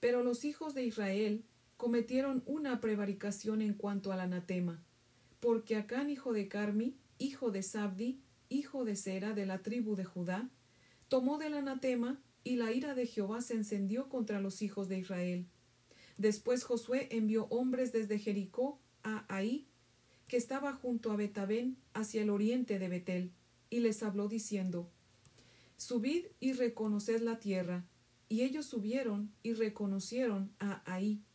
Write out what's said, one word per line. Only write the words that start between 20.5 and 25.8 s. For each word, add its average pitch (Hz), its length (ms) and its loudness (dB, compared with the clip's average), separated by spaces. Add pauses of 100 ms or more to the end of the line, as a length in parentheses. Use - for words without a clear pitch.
junto 240 400 -2
a 208 40 0
Betabén, 208 600 0 (160)
hacia 220 300 0
el 208 80 4
oriente 214 480 2
de 185 100 -2
Betel, 180 420 -2 (380)
y 240 120 0
les 220 220 4
habló 202 240 0
diciendo, 185 640 -2 (840)
"Subid 262 520 2 (120)